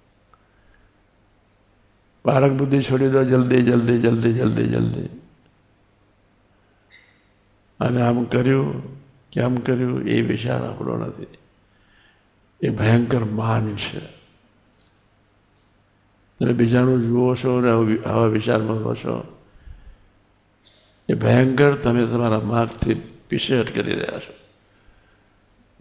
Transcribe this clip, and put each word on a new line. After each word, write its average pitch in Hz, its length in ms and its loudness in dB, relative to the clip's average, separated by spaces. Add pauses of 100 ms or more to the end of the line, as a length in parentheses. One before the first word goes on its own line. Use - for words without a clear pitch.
(2250)
બાળક 135 280 4
બુદ્ધિ 135 280 2
છોડી 131 280 0
દો, 135 160 2
જલ્દી, 127 380 4
જલ્દી, 120 380 2
જલ્દી, 117 320 2
જલ્દી, 117 340 0
જલ્દી. - 540 -4 (2500)
અને 123 220 0
આમ 120 220 2
કર્યું 135 760 -2 (320)
કે - 100 -4
આમ 123 160 0
કર્યું, 123 520 -2
એ 117 120 2
વિચાર 120 460 -4
આપણો 113 300 -6
નથી. - 300 -10 (1300)
એ 151 80 -2
ભયંકર 117 560 2
માન 110 520 -2
છે. - 420 -12 (2250)
તમે 123 120 2
બીજાનું 120 500 2
જુઓ 123 320 2
છો 123 260 -2
ને 123 100 2
આવા 113 100 4
વિ-, 110 240 0
આવા 113 220 2
વિચારમાં 110 520 0
રહો 113 160 -4
છો, 113 400 -8 (1700)
એ 123 60 0
ભયંકર 127 600 4
તમે 120 320 0
તમારા 113 340 0
માર્ગથી 113 540 -2 (340)
પીછેહટ 120 460 -2
કરી 110 180 -4
રહ્યા - 260 -6
છો. - 140 -16 (1500)